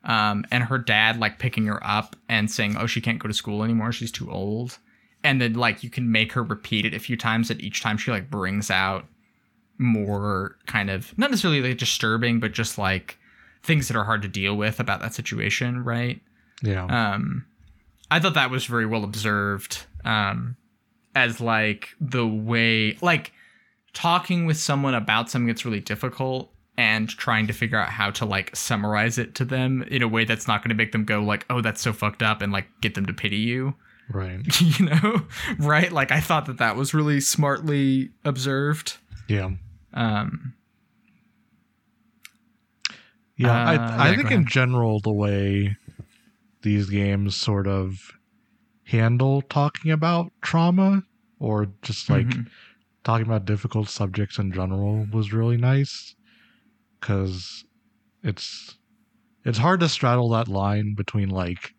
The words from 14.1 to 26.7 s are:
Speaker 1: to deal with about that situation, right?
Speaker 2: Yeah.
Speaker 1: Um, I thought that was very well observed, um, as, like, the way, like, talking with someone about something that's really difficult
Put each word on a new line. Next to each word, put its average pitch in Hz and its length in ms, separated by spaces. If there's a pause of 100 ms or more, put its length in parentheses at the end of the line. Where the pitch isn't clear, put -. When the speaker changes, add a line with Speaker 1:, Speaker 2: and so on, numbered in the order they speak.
Speaker 1:
to 104 60
deal 98 280
with 107 240
about 104 220
that 113 120
situation, 120 680
right? 120 360 (420)
Speaker 2:
Yeah. 95 240
Speaker 1:
Um, 113 600 (640)
I 156 80
thought 175 160
that 131 160
was 127 160
very 120 200
well 110 180
observed, 101 840 (180)
um, 110 520 (580)
as, 120 260
like, 110 500 (100)
the 127 260
way, 110 720
like, 170 320 (600)
talking 175 540
with 156 100
someone 139 380
about 113 360
something 123 160
that's 117 180
really 107 160
difficult 131 680 (280)